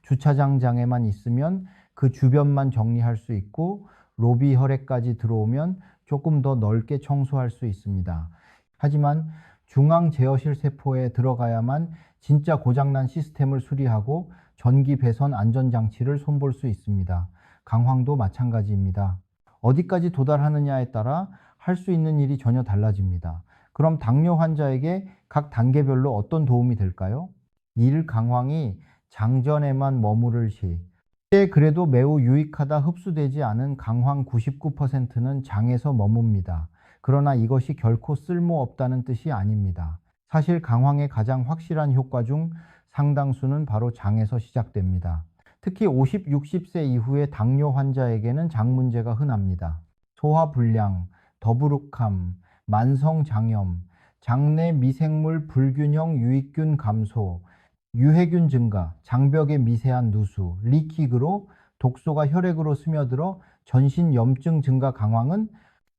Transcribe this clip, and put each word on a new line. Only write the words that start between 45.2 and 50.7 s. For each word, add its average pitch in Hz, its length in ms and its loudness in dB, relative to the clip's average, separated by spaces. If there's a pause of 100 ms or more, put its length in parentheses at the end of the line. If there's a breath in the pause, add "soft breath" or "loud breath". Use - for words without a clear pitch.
특히 196 260 -2
오십, 135 400 0
육십 147 400 -2
세 170 160 -4
이후의 135 480 0
당뇨 139 400 2
환자에게는 131 800 0
장 123 260 0
문제가 120 380 0
흔합니다. 95 640 -2 (360)
소화불량, 117 920 0 (320 soft breath)